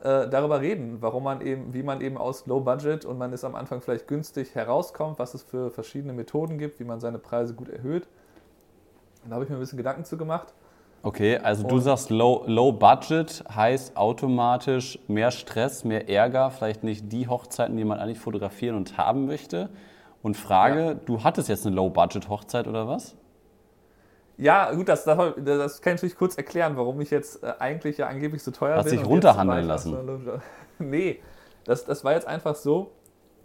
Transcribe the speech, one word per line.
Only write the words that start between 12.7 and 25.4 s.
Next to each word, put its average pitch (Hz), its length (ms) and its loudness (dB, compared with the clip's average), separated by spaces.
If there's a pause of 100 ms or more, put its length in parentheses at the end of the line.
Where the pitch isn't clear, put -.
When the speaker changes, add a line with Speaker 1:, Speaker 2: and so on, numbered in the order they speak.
Speaker 2:
Budget 135 720 4 (100)
heißt 120 420 2
automatisch 123 1120 0
mehr 110 240 2
Stress, - 540 -2
mehr 110 240 -2
Ärger, 127 420 4
vielleicht 110 320 -4
nicht 107 300 -6
die 120 160 -4
Hochzeiten, 120 480 -4
die 110 80 0
man 104 160 -2
eigentlich 113 180 -6
fotografieren 104 580 -4
und 95 220 -6
haben 127 280 0
möchte. 170 440 -6 (520)
Und 107 140 -2
Frage, 127 480 4
Speaker 1:
Ja. 160 100 0
Speaker 2:
du 113 280 -4
hattest - 260 2
jetzt 101 160 -2
eine 95 120 0
Low 95 120 4
Budget 85 400 2
Hochzeit 107 380 -6
oder 110 220 -4
was? 190 260 -8 (1200)
Speaker 1:
Ja, 151 340 6
gut, 180 160 0
das, 156 160 4
das, 156 120 6 (200)
das 143 440 -2